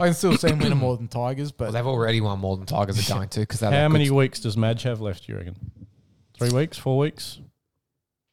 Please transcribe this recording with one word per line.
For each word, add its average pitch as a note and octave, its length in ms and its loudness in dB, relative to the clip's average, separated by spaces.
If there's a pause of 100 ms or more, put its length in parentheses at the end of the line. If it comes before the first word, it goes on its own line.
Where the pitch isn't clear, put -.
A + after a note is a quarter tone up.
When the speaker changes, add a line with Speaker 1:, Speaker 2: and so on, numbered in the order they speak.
Speaker 1:
can E3+ 80 4
still E3+ 240 4
see E3+ 100 2
'em D3+ 120 2
winning D3 180 4
more B2+ 180 0
than A2+ 120 -8
Tigers, C3 440 -4
but A#2+ 120 -6
Speaker 2:
Well, A2+ 80 -4
they've A#2+ 140 -2
already A2+ 360 2
won G2+ 160 -2
more F#2+ 180 -2
than F#2+ 80 -8
Tigers G2+ 340 0 (120)
are G2 40 0
going F#2+ 160 -4
to G#2+ 140 -2
'cause - 160 -6
they're A2+ 100 0
Speaker 3:
How C#3+ 60 4
Speaker 2:
that D3+ 140 4
Speaker 3:
many D3+ 160 4
Speaker 2:
good. C#3 80 2
Speaker 3:
weeks C3+ 260 2
does A2 160 -4
Madge A2+ 280 0
have A#2 180 -4
left, G2+ 260 -8
you G#2 80 -8
reckon? F#2 200 -10 (840)
Three A#2+ 120 0
weeks? C#3+ 280 0
Four C3 200 0
weeks? - 400 -4 (960)